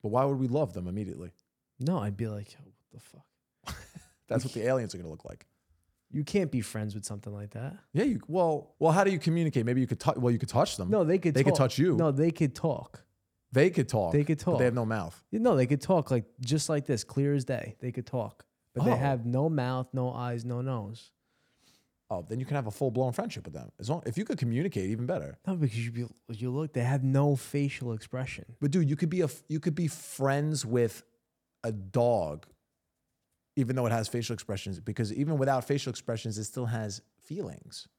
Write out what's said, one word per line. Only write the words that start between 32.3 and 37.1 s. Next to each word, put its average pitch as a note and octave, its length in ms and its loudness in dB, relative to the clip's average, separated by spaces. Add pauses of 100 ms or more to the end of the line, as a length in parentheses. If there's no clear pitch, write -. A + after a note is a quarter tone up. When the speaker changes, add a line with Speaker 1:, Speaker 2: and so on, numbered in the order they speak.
Speaker 1:
even C3 220 2
though B2 80 2
it A2+ 80 4
has A2+ 160 0
facial A#2+ 240 -2
expressions, G2 480 -6
because G#2+ 320 -2
even D3 240 0
without C3 260 2
facial C#3+ 260 -2
expressions, A2 480 -6
it G#2+ 60 -4
still B2 220 -6
has A2 360 -4 (200)